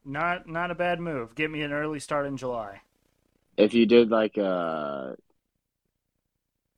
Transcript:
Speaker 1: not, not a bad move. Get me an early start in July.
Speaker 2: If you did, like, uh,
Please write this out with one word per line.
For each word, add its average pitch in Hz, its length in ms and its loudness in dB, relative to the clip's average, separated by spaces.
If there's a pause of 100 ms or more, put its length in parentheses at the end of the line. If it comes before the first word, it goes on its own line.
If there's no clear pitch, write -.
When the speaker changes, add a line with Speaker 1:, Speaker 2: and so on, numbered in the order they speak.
Speaker 1:
not, 165 440 -4
not 170 220 -4
a 175 40 -6
bad 175 260 -2
move. 139 340 -6
Get 156 160 -2
me 151 120 -6
an 147 100 -4
early 151 280 -4
start 147 260 -2
in 139 100 -6
July. 113 440 -6 (760)
Speaker 2:
If 107 180 4
you 117 120 6
did, 117 240 8
like, 110 280 2
uh, 80 720 -2 (1700)